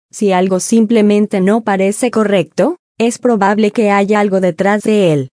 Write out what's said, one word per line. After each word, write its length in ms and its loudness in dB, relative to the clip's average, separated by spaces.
Si 200 -2
algo 280 0
simplemente 840 0
no 220 0
parece 480 -2
correcto, 680 -2
es 180 -2
probable 540 0
que 180 0
haya 300 0
algo 200 0
detrás 440 0
de 280 2
él. 260 -2